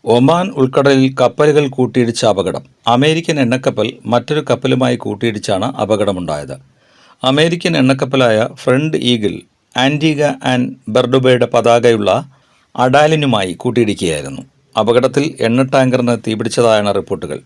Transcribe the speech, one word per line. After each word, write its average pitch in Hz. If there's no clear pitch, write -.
ഒമാൻ 139
ഉൾക്കടലിൽ 135
കപ്പലുകൾ 147
കൂട്ടിയിടിച്ച 123
അപകടം. 95
അമേരിക്കൻ 156
എണ്ണക്കപ്പൽ 120
മറ്റൊരു 123
കപ്പലുമായി 127
കൂട്ടിയിടിച്ചാണ് 104
അപകടമുണ്ടായത്. 87
അമേരിക്കൻ 165
എണ്ണക്കപ്പലായ 131
ഫ്രണ്ട് 143
ഈഗിൾ 104
ആന്റിഗ 147
and 127
ബർബുഡയുടെ 123
പതാകയുള്ള 117
അഡാലിനുമായി 131
കൂട്ടിയിടിക്കുകയായിരുന്നു. 92
അപകടത്തിൽ 120
എണ്ണ 117
ടാങ്കറിന് 123
തീപിടിച്ചതായാണ് 110
റിപ്പോർട്ടുകൾ. 78